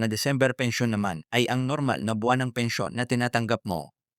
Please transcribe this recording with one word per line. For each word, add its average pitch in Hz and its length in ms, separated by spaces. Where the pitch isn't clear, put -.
na 113 80
December 131 480
pension 120 320
naman 101 400
ay 120 160
ang 127 240
normal 135 320
na 110 160
buwan 123 260
ng 123 80
pensyon 117 460
na 123 80
tinatanggap 120 560
mo 82 320